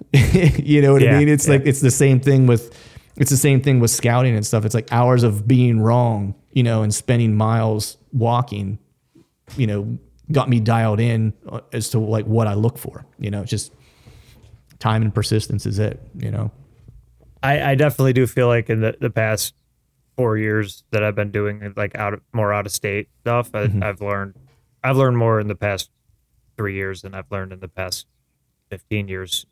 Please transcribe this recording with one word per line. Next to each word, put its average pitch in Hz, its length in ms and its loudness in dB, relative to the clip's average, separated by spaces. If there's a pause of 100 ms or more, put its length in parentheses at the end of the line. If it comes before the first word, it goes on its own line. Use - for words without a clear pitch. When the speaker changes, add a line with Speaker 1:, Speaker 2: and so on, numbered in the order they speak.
(120)
Speaker 1:
<laughs> 143 60 6 (400)
You 147 240 4
know 139 120 6
what 135 80 6
I 135 40 6
Speaker 2:
Yeah, 135 120 6
Speaker 1:
mean? 147 100 4
It's 147 180 2
Speaker 2:
yeah. 147 80 6
Speaker 1:
like, 135 120 4
it's 135 140 0
the 131 100 4
same 131 300 4
thing 131 260 4
with, 120 300 0 (400)
it's 135 140 0
the 139 60 2
same 135 260 4
thing 131 180 2
with 117 100 2
scouting 120 460 2
and 104 80 -2
stuff. 110 200 0
It's 110 100 -2
like 110 180 -4
hours 123 300 4
of 104 260 0
being 123 320 4
wrong, 113 540 0 (180)
you 131 100 2
know, 113 200 2
and 104 120 0
spending 117 400 0
miles 110 640 0 (160)
walking, 113 680 -2 (760)
you 127 100 0
know, 107 320 -6 (340)
got 131 160 0
me 120 120 2
dialed 113 400 0
in, 113 320 0 (160)
uh, - 120 -12 (120)
as 117 180 -6
to, 117 80 -2
like, 110 280 -2
what 107 200 0
I 101 80 -2
look 110 240 -2
for, - 280 -16 (120)
you 104 120 -6
know, 101 140 -6
just - 280 -8 (1040)
time 110 240 0
and 107 120 -2
persistence 107 520 -2
is 101 120 -4
it, 104 220 -4 (140)
you 113 160 -8
know? 107 200 -6 (920)
Speaker 2:
I, 139 280 0
I 135 40 2
definitely 139 380 2
do 123 140 2
feel 123 220 0
like 117 200 0
in 113 120 -2
the, 110 200 -2
the 127 100 -4
past 110 440 -4 (600)
four 113 200 0
years 107 540 -4
that 107 120 0
I've 107 120 -2
been 104 160 -4
doing, 104 460 -6
like, 104 200 -6
out 104 180 -4
of, - 60 -14 (120)
more 104 200 0
out 104 140 -2
of 101 60 -10
state 104 360 -6 (140)
stuff, 120 320 -2
I, 107 120 -2
Speaker 1:
Mm-hmm. 98 160 -2
Speaker 2:
I've 101 180 -6
learned, 101 340 -6 (500)
I've 131 120 0
learned 127 200 2
more 113 240 2
in 104 80 -6
the 104 60 -6
past 101 360 -6 (640)
three 101 180 -6
years 98 280 -8
than 95 120 -16
I've 95 160 -14
learned 95 220 -8
in 92 80 -18
the 92 80 -16
past - 380 -10 (640)
fifteen 101 380 -8
years, 92 440 -10